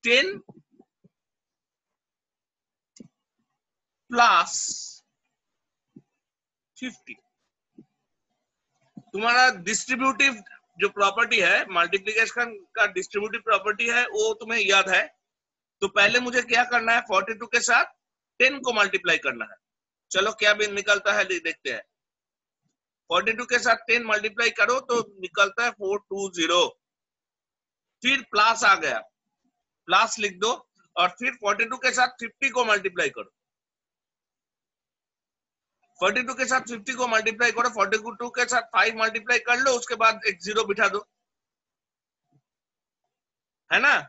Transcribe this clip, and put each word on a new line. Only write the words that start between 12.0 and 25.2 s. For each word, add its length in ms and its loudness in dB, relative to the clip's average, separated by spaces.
का 180 2
डिस्ट्रीब्यूटिव 480 -6
प्रॉपर्टी 480 0
है, 160 2
वो 280 -2
तुम्हें 260 -4
याद 300 2
है। 140 2
तो 80 -2
पहले 300 4
मुझे 240 -2
क्या 200 2
करना 300 0
है? 80 2
फ़ोर्टी 320 -2
टू 140 -12
के 140 0
साथ 320 2
टेन 200 2
को 140 -4
मल्टीप्लाई 440 0
करना 280 -6
है। 120 -20
चलो 200 0
क्या 220 2
भी 140 0
निकलता 460 0
है, 120 0
दे-, 180 -6
देखते 280 -8
हैं। 100 -8
फ़ोर्टी 240 0
टू 120 -8
के 140 0
साथ 280 0
टेन 180 0
मल्टीप्लाई 520 -2
करो 220 2
तो 100 0